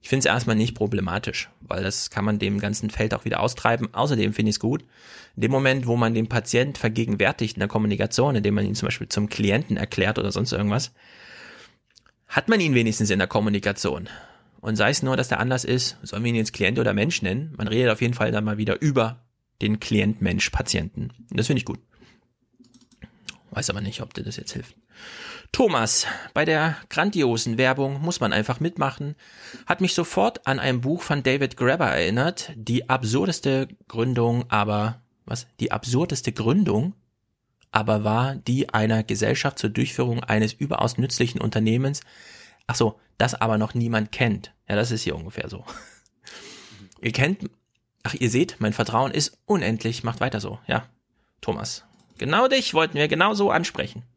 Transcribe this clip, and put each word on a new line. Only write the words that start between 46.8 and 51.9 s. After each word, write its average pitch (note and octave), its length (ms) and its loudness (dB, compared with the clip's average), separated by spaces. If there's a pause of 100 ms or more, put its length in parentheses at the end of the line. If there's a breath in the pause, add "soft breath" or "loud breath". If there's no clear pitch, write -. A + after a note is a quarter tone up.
Ihr A2+ 100 -2
kennt, D#3 380 0 (540)
ach, - 100 -4
ihr B2 160 0
seht, B2 300 0
mein G#2+ 140 0
Vertrauen A2+ 380 0
ist - 340 -2
unendlich, A2+ 580 0
macht A#2 160 -4
weiter A#2 200 -2
so. G2 280 -8
Ja, - 200 -2 (540)
Thomas, - 440 -6 (320)